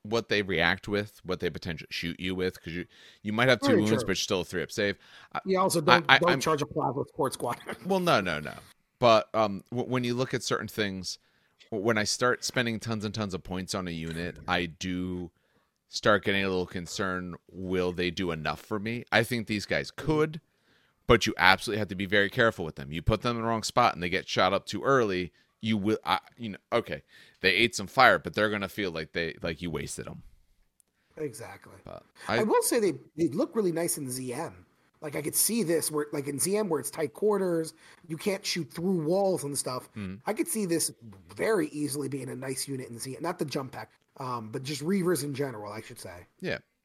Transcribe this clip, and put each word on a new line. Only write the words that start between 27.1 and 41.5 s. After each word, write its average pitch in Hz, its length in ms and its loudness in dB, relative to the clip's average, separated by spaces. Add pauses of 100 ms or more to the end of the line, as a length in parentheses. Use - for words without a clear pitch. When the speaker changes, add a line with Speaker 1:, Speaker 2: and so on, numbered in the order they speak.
Speaker 1:
they 95 100 6
ate 110 240 4
some 98 120 -6
fire, 117 320 8
but 82 140 -8
they're 107 160 2
gonna 101 200 -4
feel 98 220 -2
like 80 220 -6
they, 82 300 -2
like 85 180 -4
you 87 80 -4
wasted 71 380 -6
'em. - 160 -14 (920)
Speaker 2:
Exactly. 110 560 -12 (100)
Speaker 1:
But - 200 -16 (240)
Speaker 2:
I - 120 2
Speaker 1:
I 214 40 4
Speaker 2:
will 466 180 4
say 277 180 2
they, 190 140 2 (220)
they 160 140 2
look 226 260 0
really 196 160 2
nice 165 260 -2
in 135 120 -8
Z 127 240 -6
M. 117 320 -10 (360)
Like, 151 140 -8
I 156 60 -2
could 147 140 -4
see 226 260 2
this 156 300 2
where, 147 200 -2
like, 143 160 -4
in 139 120 -4
Z 196 180 0
M 214 120 0
where 151 100 0
it's 131 120 -6
tight 160 220 -4
quarters, 185 600 0 (340)
you 160 100 -6
can't 190 280 -2
shoot - 260 -4
through 175 340 0
walls 180 380 2
and 143 140 -4
stuff. 127 380 -6
Speaker 1:
Mm-hmm. 98 200 -6 (100)
Speaker 2:
I 202 80 -2
could 330 140 -2
see 214 180 -2
this 165 260 0 (440)
very 180 340 2